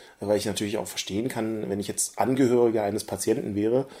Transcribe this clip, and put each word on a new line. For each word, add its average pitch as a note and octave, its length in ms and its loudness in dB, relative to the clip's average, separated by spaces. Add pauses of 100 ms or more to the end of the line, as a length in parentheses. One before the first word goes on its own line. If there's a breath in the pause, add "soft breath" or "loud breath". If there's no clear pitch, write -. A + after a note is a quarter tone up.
(180 loud breath)
weil G#2 200 2
ich G2+ 80 -4
natürlich G#2 320 -2
auch G2 80 -4
verstehen G#2+ 420 -4
kann, A2 400 -4
wenn G2+ 100 -2
ich G2+ 100 -4
jetzt - 300 -4
Angehöriger A#2+ 640 4
eines G2+ 200 -2
Patienten A2 500 -2
wäre, A2+ 320 2 (140)